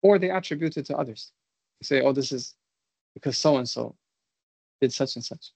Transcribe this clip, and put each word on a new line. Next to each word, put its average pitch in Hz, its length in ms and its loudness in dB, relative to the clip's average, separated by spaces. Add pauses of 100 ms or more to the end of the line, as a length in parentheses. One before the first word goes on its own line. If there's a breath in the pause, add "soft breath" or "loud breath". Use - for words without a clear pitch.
Or 202 160 8
they 185 120 0
attribute 160 460 -4
it 143 100 -6
to 139 100 -4
others. 127 360 -8 (480)
They - 40 -20
say, 139 160 2
"Oh, 135 120 4
this 135 200 -2
is 123 240 -10 (560)
because - 260 -4
so-and-so 123 560 0 (840)
did 131 120 2
such - 240 -4
and 120 80 -12
such." - 320 -14